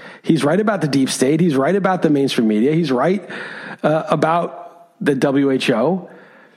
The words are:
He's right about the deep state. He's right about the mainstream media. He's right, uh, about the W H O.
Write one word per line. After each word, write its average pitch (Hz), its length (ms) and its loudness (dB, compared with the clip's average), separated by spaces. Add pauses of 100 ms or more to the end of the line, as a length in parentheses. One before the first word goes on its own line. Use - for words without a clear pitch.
(220)
He's 160 220 2
right 165 160 2
about 208 220 0
the 156 60 -2
deep 131 200 0
state. 143 320 0
He's 165 160 2
right 135 180 0
about 185 280 0
the 165 80 2
mainstream 139 360 2
media. 110 280 2
He's 160 180 0
right, 165 340 0 (560)
uh, 156 280 0
about 165 920 -4
the 143 140 0
W 139 360 2
H 135 200 0
O. 143 400 0 (460)